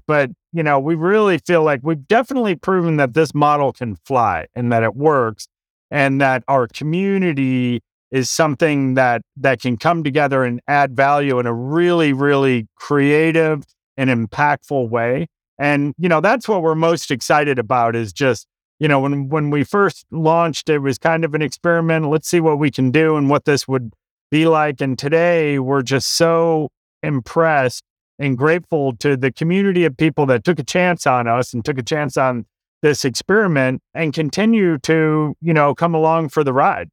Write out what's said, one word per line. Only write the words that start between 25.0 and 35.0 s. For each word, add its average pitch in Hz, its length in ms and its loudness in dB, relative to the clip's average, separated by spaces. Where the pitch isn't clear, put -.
we're 135 220 0
just 123 340 -2
so 165 520 2
impressed 147 800 -2
and 139 180 -2
grateful 147 600 0
to 143 200 0
the 127 140 -2
community 180 540 0
of 143 120 -2
people 156 300 0
that 120 180 2
took 180 140 0
a 139 60 -8
chance 180 420 0
on 123 220 2
us 120 260 0
and 117 100 -6
took 143 140 -4
a 127 40 -6
chance 147 340 -6
on 127 280 -2
this 147 220 2
experiment 143 760 0
and 156 180 -4
continue 180 640 0
to, 156 640 0